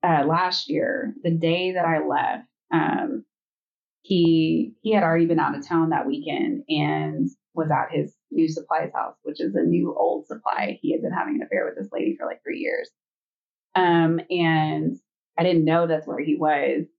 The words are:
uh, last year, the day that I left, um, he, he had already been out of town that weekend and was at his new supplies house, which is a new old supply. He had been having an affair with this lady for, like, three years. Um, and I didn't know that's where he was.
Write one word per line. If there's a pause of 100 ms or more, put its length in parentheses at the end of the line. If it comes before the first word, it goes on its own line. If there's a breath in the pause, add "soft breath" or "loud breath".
uh,
last
year,
the
day
that
I
left, (240)
um, (800)
he,
he
had
already
been
out
of
town
that
weekend
and (260)
was
at
his (140)
new
supplies
house,
which
is
a
new
old
supply.
He
had
been
having
an
affair
with
this
lady
for,
like,
three
years. (840)
Um, (100)
and (420)
I
didn't
know
that's
where
he
was. (120)